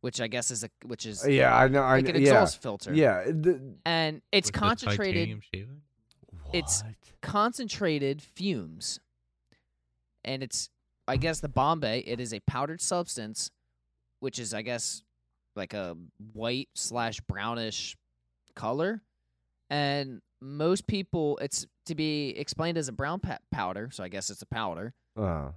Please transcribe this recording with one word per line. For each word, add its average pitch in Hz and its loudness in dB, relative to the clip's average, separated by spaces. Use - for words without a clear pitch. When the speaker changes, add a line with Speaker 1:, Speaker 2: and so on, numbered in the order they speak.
Speaker 1:
Which 123 -6
I 113 -2
guess 113 -2
is 117 -6
a, 110 -10
which 120 -8
is 107 -4
Speaker 2:
Yeah, 131 8
I 123 8
know. 139 6
I 131 6
Speaker 1:
like 135 6
Speaker 2:
kn-, 139 2
Speaker 1:
an 139 6
Speaker 2:
yeah. 139 10
Speaker 1:
exhaust 135 8
filter. 110 -6
Speaker 2:
Yeah. 110 6
The 156 2
Speaker 1:
And 160 0
it's 196 4
Speaker 3:
With - -4
the - 0
Speaker 1:
concentrated. 208 2
Speaker 3:
titanium 110 -2
shaving? 123 -12
Speaker 1:
It's 160 0
Speaker 2:
What? 110 -10
Speaker 1:
concentrated 175 0
fumes. 107 -4
And 131 -6
it's, - -6
I 135 2
guess, 156 0
the 151 -6
Bombay. 135 2
It 117 -4
is 117 -6
a 101 -8
powdered 147 -2
substance, 127 -4
which 131 -6
is, 117 -6
I 107 -4
guess, 117 -6
like 98 -6
a 92 -4
white 117 -4
slash 113 -4
brownish 110 -6
color. 160 -2
And 139 -2
most 151 0
people, 175 0
it's - -4
to 170 -6
be 151 0
explained 165 -4
as 143 -2
a 127 -8
brown 147 -4
pa-, 175 -6
powder, 101 -4
so - -10
I 92 -8
guess 95 -6
it's 98 -14
a 104 -16
powder. 107 -6
Speaker 2:
Uh-huh. 82 -2